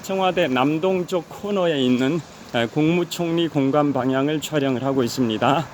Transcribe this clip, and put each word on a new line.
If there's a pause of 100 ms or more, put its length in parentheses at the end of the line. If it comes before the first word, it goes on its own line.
청와대
남동쪽
코너에
있는, (340)
에,
국무총리
공간
방향을
촬영을
하고
있습니다.